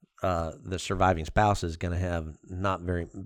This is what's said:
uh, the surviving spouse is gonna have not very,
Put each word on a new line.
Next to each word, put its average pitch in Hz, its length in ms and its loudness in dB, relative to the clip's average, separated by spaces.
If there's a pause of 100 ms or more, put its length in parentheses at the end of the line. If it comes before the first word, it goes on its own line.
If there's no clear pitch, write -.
(220)
uh, 85 300 0 (100)
the 92 160 -6
surviving 92 460 2
spouse 104 400 2
is 82 140 -4
gonna 87 200 -2
have 85 460 -2
not 92 380 -2
very, 87 240 0 (200)